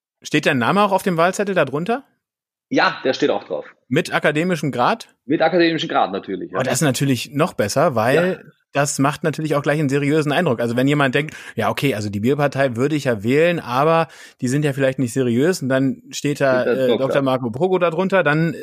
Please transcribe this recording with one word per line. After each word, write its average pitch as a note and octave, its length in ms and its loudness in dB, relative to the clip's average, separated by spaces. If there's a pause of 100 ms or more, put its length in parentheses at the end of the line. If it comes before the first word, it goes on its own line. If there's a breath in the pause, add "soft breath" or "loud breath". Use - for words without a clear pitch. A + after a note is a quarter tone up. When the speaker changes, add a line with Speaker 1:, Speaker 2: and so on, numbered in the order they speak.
(220)
Speaker 1:
Steht D3+ 240 -2
dein D3+ 120 2
Name D3 240 2
auch G3 100 2
auf G3 100 0
dem F3+ 140 0
Wahlzettel F#3 380 0
da E3 100 2
drunter? F3 400 -4 (680)
Speaker 2:
Ja, D#3 340 2
der B2+ 80 2
steht C#3+ 160 0
auch G2+ 160 -2
drauf. D#2 220 -8 (220)
Speaker 1:
Mit D#3+ 260 -2
akademischem D#3+ 580 0
Grad? C#3+ 360 0 (180)
Speaker 2:
Mit D3+ 160 0
akademischem E3 480 2
Grad A2 200 0
natürlich, F#2 420 -8
ja. F#2 60 -4
Speaker 1:
Oh, - 40 -2
das - 120 -2
ist B2+ 60 -2
natürlich C#3 500 0
noch D#3+ 220 -2
besser, C#3 420 0
weil A#2 200 2
Speaker 2:
Ja. F3 360 -2 (220)
Speaker 1:
das C#3+ 260 -2
macht C#3 260 0
natürlich D#3 320 -2
auch C#3 60 -2
gleich D3 160 0
einen D3 120 0
seriösen C#3+ 420 0
Eindruck. C3+ 280 0
Also A#2 140 -2
wenn B2+ 140 2
jemand C#3+ 260 2
denkt, D3+ 200 -2 (200 loud breath)
„Ja, G#2+ 140 -2
okay, A#2+ 260 0
also G#2+ 140 -4
die G2+ 120 -4
Bierpartei C3+ 560 0
würde D3 200 0
ich C#3+ 80 -4
ja A#2 180 0
wählen, D#3 380 2
aber D#3 480 2 (320 loud breath)
die B2 80 -2
sind C#3+ 160 0
ja C#3+ 80 0
vielleicht C3 260 0
nicht B2+ 140 -2
seriös“, C3 480 2
und C3+ 80 -4
dann C3 340 0 (100)
steht C#3+ 280 -4
da, C3 220 2
Speaker 2:
Steht A#2 40 0
da B2 60 2
Speaker 1:
äh, C3 160 2
Speaker 2:
Doktor. A#2 100 2 (100)
Speaker 1:
Doktor C#3+ 140 2
Marco B2+ 280 0
Pogo F3+ 280 0
da F3 120 2
drunter, F#3 320 0
dann, D#3 320 2
äh, - 80 -10